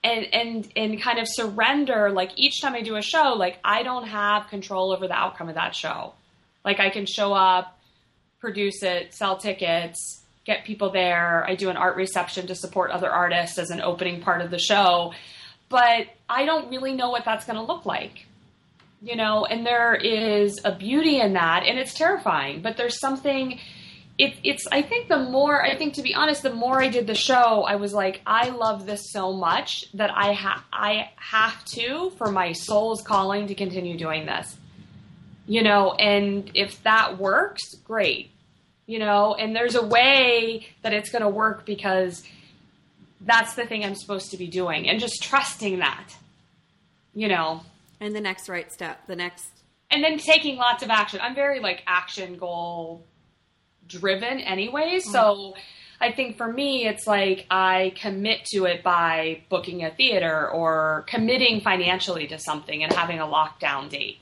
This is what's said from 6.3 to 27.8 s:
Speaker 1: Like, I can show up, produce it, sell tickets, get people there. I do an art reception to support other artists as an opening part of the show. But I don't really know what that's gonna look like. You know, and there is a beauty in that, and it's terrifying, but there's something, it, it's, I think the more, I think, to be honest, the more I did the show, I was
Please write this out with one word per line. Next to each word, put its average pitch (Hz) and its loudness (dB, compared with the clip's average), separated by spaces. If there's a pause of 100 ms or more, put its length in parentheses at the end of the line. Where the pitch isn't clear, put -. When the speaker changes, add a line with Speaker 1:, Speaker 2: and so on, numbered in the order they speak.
Speaker 1:
Like, 196 0
I 196 4
can 196 -6
show 202 0
up, 185 4 (640)
produce 202 -4
it, 175 -2
sell 190 0
tickets, 170 -4 (240)
get 208 -2
people 202 -2
there. 170 2
I 185 -2
do 185 -2
an 180 -4
art 180 2
reception 185 -4
to 180 -8
support 175 -2
other 180 -2
artists 175 0
as 170 -6
an 165 -6
opening 175 -4
part 175 0
of 175 -6
the 175 -4
show. 175 4 (560)
But 233 6 (220)
I 254 2
don't 302 0
really 262 -4
know 247 0
what 240 -2
that's 214 -2
gonna 220 -6
look 339 -6
like. - -8 (760)
You 233 -8
know, 214 2
and 233 -4
there 233 4
is 208 2
a 208 2
beauty 269 2
in 202 4
that, 170 4
and 247 2
it's 262 -6
terrifying, 165 0
but 220 -4
there's 240 -4
something, 269 -2 (600)
it, 277 4 (100)
it's, - -2
I 294 2
think 480 -4
the 311 4
more, 269 2
I 269 2
think, 285 -4
to 285 -8
be 247 -4
honest, 294 2
the 262 -2
more 254 2
I 262 4
did 240 0
the 214 -2
show, 233 4
I 202 0
was 202 -4